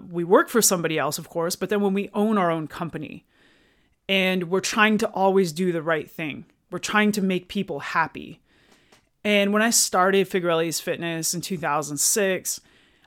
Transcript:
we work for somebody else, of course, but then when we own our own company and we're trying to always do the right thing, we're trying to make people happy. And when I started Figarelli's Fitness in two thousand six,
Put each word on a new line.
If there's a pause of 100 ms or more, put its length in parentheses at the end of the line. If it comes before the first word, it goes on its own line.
we
work
for
somebody
else,
of
course,
but
then
when
we
own
our
own
company (800)
and
we're
trying
to
always
do
the
right
thing, (260)
we're
trying
to
make
people
happy. (840)
And
when
I
started
Figarelli's
Fitness
in
two
thousand
six, (460)